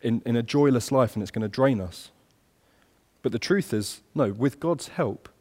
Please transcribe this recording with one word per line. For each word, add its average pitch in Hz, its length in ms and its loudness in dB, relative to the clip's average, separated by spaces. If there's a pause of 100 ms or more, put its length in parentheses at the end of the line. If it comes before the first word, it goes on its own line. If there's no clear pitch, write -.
in, 117 240 0
in 117 100 0
a 117 60 0
joyless 135 500 2
life, 131 220 2
and 107 80 -4
it's 95 80 -8
gonna 110 180 -4
drain 131 320 2
us. 90 300 -12 (1120)
But 127 100 -2
the 117 60 -4
truth - 340 0
is, 104 300 -4 (120)
no, 123 180 2
with 127 280 -2
God's 160 280 -4
help - 420 -6 (100)